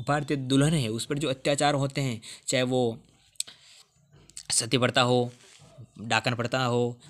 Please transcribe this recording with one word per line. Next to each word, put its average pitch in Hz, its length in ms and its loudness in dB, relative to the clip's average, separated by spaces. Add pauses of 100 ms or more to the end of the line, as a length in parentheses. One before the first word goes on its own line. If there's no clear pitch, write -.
भारतीय 147 280 0
दुल्हन 135 380 4
है 131 140 0
उस 113 180 -4
पर 147 120 -4
जो 151 100 -2
अत्याचार 143 460 0
होते 139 260 -2
हैं, 123 200 -2 (260)
चाहे 127 160 0
वो 123 360 0 (1500)
सती 120 280 0
प्रथा 120 220 2
हो, 123 320 2 (680)
डाकन 117 340 0
प्रथा 120 300 -2
हो, 120 320 0 (120)